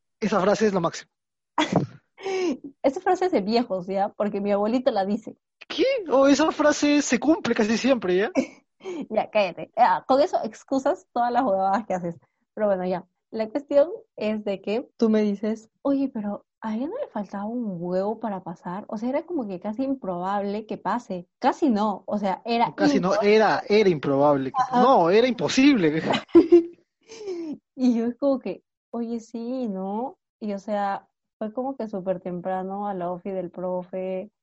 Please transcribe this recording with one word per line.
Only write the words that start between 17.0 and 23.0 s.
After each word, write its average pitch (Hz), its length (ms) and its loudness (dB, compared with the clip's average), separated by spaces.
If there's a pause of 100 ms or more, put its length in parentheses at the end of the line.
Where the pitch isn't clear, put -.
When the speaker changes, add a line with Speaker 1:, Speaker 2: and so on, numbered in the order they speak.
Speaker 2:
faltaba 202 380 -8
un 226 340 -6
huevo 190 400 -4
para 202 240 -8
pasar". 175 440 -12
O 233 100 -8
sea, 233 100 -6
era 302 180 -4
como 302 220 -6
que 185 120 -8
casi 214 220 -6
improbable 202 840 -4
que 208 120 -8
pase. 190 480 -6 (140)
Casi 311 300 2
no, 208 360 0
o 208 120 -4
sea, 190 260 -2
era 233 320 0
Speaker 1:
Casi 196 240 4